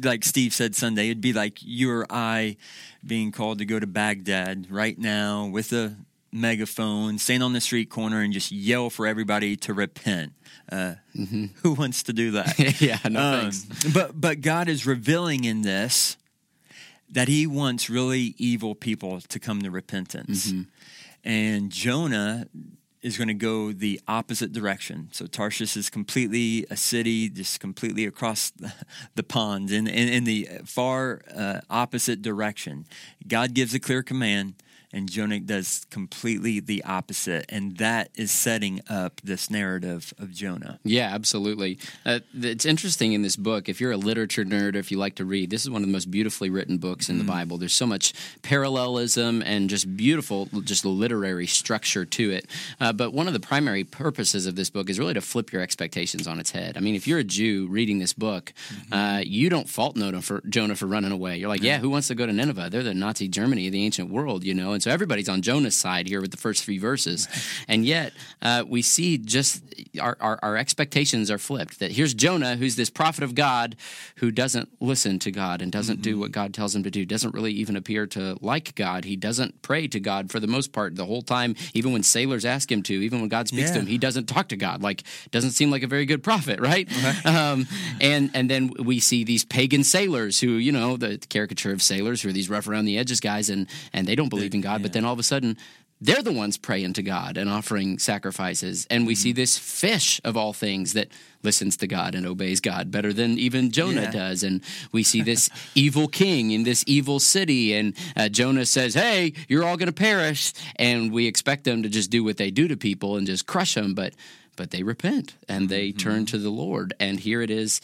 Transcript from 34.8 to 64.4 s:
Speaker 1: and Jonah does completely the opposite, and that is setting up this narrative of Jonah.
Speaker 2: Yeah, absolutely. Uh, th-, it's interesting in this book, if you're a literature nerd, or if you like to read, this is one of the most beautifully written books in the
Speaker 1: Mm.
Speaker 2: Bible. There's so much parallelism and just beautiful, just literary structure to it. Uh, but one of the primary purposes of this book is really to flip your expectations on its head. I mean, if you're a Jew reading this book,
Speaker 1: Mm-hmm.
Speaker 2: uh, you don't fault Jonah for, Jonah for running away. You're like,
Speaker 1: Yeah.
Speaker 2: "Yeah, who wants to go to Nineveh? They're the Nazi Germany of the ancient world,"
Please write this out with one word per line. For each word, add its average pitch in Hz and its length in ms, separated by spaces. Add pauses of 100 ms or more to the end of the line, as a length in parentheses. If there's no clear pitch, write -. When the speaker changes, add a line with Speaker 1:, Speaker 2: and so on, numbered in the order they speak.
Speaker 1:
and 98 160
Jonah 104 320
does 95 520
completely 107 680
the 101 240
opposite, 92 640
and 98 300
that 110 380
is 107 160
setting 104 580
up 92 340
this 98 280
narrative 92 640
of 95 160
Jonah. 90 500
Speaker 2:
Yeah, 110 300
absolutely. 101 640 (260)
Uh, 120 180 (120)
th-, 120 220
it's 117 100
interesting 156 480
in 104 80
this 98 140
book, 104 340
if 92 100
you're 123 120
a 107 60
literature 110 460
nerd, 101 300
or 101 60
if 92 100
you 98 80
like 98 200
to 95 80
read, 92 260
this 110 100
is 139 80
one 110 140
of 98 40
the 98 60
most 90 160
beautifully 101 400
written 92 300
books 90 280
in 107 120
the 107 40
Speaker 1:
Mm. 104 40
Speaker 2:
Bible. 87 320
There's 90 120
so - 140
much 101 280 (500)
parallelism 123 800
and 98 280
just 95 260
beautiful, 107 520 (160)
just 95 220
literary 98 640
structure - 580
to 107 260
it. 92 140 (340)
Uh, 120 120
but 110 220
one 156 140
of 180 60
the 117 60
primary 120 440
purposes 104 600
of 90 100
this 92 140
book 98 200
is 98 100
really 165 140
to 104 80
flip - 320
your 92 80
expectations 87 680
on 82 120
its 82 120
head. 87 260
I 85 40
mean, 104 140
if 95 120
you're 160 120
a 131 40
Jew 98 460
reading 104 300
this 92 140
book, 104 400 (160)
Speaker 1:
Mm-hmm. - 240
Speaker 2:
uh, 101 260
you 107 300
don't 165 200
fault 120 260
Jonah 98 260
for, 101 280
Jonah 107 260
for 101 120
running 98 240
away. 92 260
You're 95 120
like, 101 120
Speaker 1:
Yeah. 120 140
Speaker 2:
"Yeah, - 40
who 127 100
wants 139 200
to 127 60
go 120 100
to 113 80
Nineveh? 101 380
They're 117 120
the 113 120
Nazi 98 320
Germany 98 400
of 95 60
the 98 120
ancient 95 240
world," 107 340